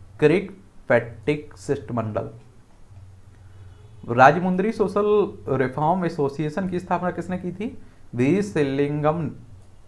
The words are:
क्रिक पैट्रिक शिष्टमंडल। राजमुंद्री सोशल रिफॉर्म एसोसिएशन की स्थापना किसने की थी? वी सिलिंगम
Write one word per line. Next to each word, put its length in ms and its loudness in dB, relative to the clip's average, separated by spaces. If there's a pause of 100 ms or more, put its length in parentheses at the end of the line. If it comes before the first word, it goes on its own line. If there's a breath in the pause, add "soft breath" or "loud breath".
(200)
क्रिक 400 2 (280)
पैट्रिक 720 -2
शिष्टमंडल। 720 -4 (1800 soft breath)
राजमुंद्री 640 6
सोशल 640 2 (100)
रिफॉर्म 560 0
एसोसिएशन 640 -2
की 120 -4
स्थापना 300 -4
किसने 280 -6
की 140 -8
थी? 300 -10 (320 soft breath)
वी 280 2
सिलिंगम 840 0 (600)